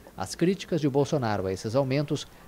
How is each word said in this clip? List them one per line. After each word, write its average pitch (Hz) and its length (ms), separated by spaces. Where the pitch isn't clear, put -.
as 92 180
críticas 180 460
de 147 80
Bolsonaro 127 580
a 95 60
esses 107 240
aumentos 139 500